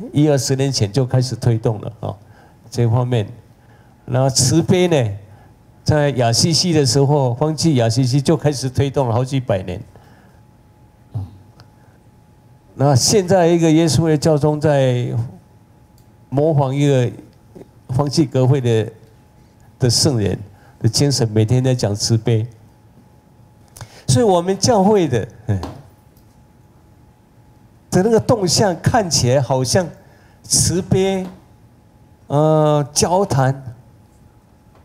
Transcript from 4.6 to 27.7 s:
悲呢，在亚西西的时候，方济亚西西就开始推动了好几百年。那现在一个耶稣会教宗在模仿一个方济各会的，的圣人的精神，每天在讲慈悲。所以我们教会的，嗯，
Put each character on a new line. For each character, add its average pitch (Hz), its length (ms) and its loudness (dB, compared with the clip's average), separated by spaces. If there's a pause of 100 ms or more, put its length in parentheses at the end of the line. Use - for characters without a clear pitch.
悲 180 280 2
呢， 117 280 0 (640)
在 147 280 0
亚 120 200 0
西 165 220 0
西 170 220 0
的 151 120 2
时 139 140 0
候， 139 360 2
方 151 200 -2
济 160 200 0
亚 117 120 2
西 113 160 0
西 127 180 0
就 160 140 2
开 151 160 0
始 131 180 -6
推 139 220 -2
动 135 160 -2
了 113 60 -2
好 120 100 0
几 135 160 -4
百 101 240 -4
年。 90 180 -10 (3000)
那 139 180 2
现 185 320 2
在 175 220 4
一 175 100 4
个 165 140 4
耶 165 160 4
稣 143 140 0
会 156 160 2
教 151 200 2
宗 151 220 0
在 135 480 0 (1200)
模 147 260 0
仿 139 220 0
一 143 100 0
个 127 240 2 (800)
方 143 200 -2
济 151 160 0
各 131 200 0
会 135 140 2
的， 117 320 0 (880)
的 123 100 2
圣 127 280 0
人 98 200 -2 (420)
的 113 100 0
精 143 200 0
神， 127 200 0
每 107 160 2
天 127 180 0
在 131 100 0
讲 107 220 -2
慈 113 220 -2
悲。 113 280 0 (1600)
所 247 160 2
以 240 40 2
我 180 160 2
们 185 160 -2
教 208 260 2
会 196 240 2
的， 113 200 -2 (200)
嗯， 101 120 -2 (2250)